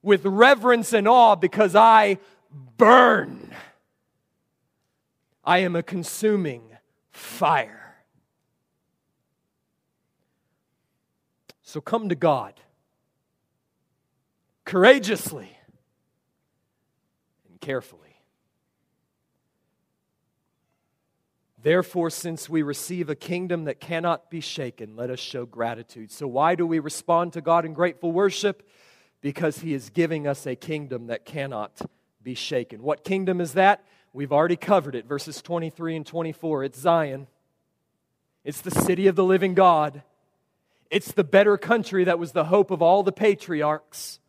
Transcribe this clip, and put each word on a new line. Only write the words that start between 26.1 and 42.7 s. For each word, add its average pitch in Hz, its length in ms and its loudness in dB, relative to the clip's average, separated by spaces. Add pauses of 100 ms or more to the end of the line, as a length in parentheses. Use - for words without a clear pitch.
So 143 160 -12
why 147 260 0
do 170 100 -2
we 165 140 -2
respond 165 540 -4
to 165 80 -10
God 165 240 0
in 160 100 -12
grateful 170 380 -4
worship? 196 540 -2 (540)
Because 147 380 -4
he 160 160 -6
is 131 160 -10
giving 160 380 -2
us 139 180 -8
a 127 80 -6
kingdom 131 540 -10
that 117 160 -8
cannot 135 560 -10 (420)
be 127 120 -10
shaken. 120 480 -6
What 147 200 -6
kingdom 190 380 -2
is 151 140 -8
that? 190 300 4 (280)
We've 143 200 -6
already 165 240 2
covered 165 380 0
it, 117 100 -8
verses 139 380 -10
twenty-three 165 540 -8
and 151 100 -10
twenty-four. 160 560 -6
It's 127 160 -10
Zion. 143 480 -2 (1160)
It's 147 160 -10
the 185 100 -10
city 190 380 2
of 175 80 2
the 196 80 2
living 185 300 2
God. 151 480 2 (880)
It's 170 200 -4
the 196 140 0
better 202 340 4
country 190 460 -2
that 175 160 0
was 165 120 -8
the 165 120 0
hope 190 260 2